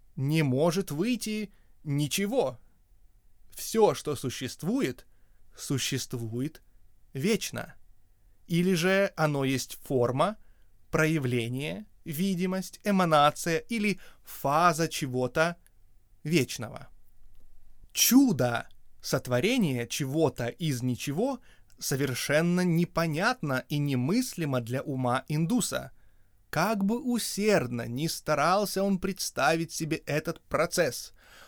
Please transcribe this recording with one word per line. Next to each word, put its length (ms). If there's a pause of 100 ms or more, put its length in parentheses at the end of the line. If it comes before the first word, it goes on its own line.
(160)
не 280
может 480
выйти 600 (320)
ничего. 760 (880)
Всё, 460
что 200
существует, 920 (500)
существует 1040 (520)
вечно. 600 (760)
Или 280
же 400
оно 280
есть 400
форма, 540 (540)
проявление, 960 (180)
видимость, 760
эманация 760
или 420 (240)
фаза 640
чего-то 720 (680)
вечного. 680 (1040)
Чудо 720 (340)
сотворения 840
чего-то 600
из 360
ничего 560 (400)
совершенно 840
непонятно 1080
и 100
немыслимо 840
для 200
ума 460
индуса. 640 (600)
Как 320
бы 180
усердно 840
ни 200
старался 760
он 160
представить 720
себе 340
этот 360
процесс – 720 (340)